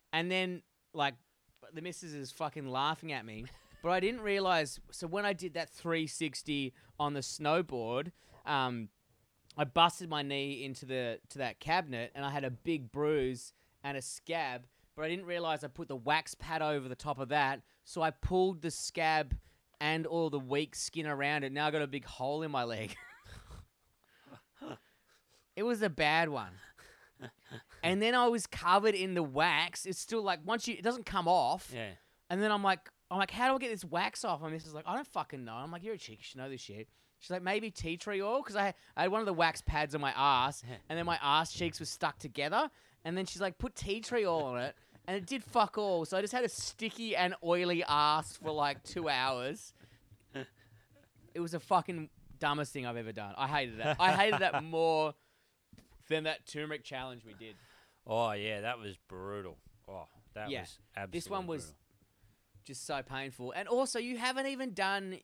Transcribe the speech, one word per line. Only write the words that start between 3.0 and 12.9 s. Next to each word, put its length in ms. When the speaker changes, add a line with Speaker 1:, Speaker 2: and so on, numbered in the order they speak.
Speaker 1:
at 140
me. 240
Speaker 2:
<laughs> 40
Speaker 1:
But 80
I 100
didn't 220
realize, 580
so 140
when 200
I 80
did 180
that 160
three 380
sixty 680
on 140
the 80
snowboard, 920
um, 420
I 60
busted 440
my 140
knee 420
into 220
the, 320
to 80
that 240
cabinet, 540
and 100
I 60
had 140
a 60
big 400